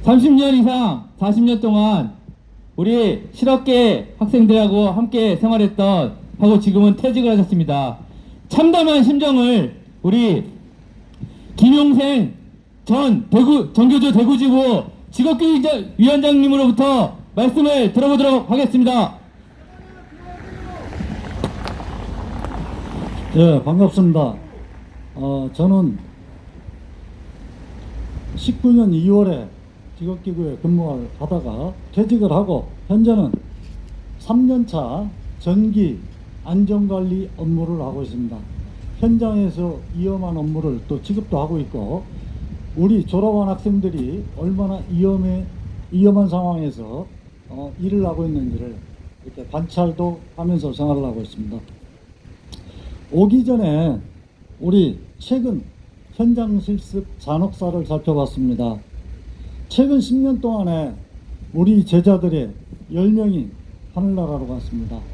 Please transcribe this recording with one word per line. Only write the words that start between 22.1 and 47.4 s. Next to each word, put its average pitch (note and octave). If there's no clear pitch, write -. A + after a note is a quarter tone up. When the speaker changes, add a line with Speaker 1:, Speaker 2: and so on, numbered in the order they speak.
Speaker 2:
예, D#3+
반갑습니다. E3
어, C3+
저는 F3
십구 -
년 A3+
이월에 F3
직업기구에 F3
근무를 D#3+
하다가 D3
퇴직을 G#3
하고 F#3
현재는 G#3
삼 B3
년 B3
차 D#3+
전기 G3
안전관리 F#3+
업무를 E3
하고 C3+
있습니다. A#2+
현장에서 G3+
위험한 F3+
업무를 D3+
또 D3
취급도 G3+
하고 D#3
있고 B2
우리 F#3+
졸업한 G3+
학생들이 F#3
얼마나 F#3+
위험해, F#3
위험한 G3
상황에서, D#3+